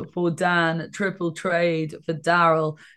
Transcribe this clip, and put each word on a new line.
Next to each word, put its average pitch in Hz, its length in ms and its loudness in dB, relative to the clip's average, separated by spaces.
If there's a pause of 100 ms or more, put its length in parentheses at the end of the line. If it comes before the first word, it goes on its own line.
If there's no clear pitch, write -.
(120)
for 175 180 0
Dan, 165 640 0
Triple 185 400 -4
Trade 170 720 -2
for 165 80 -4
Daryl, 160 640 2 (180)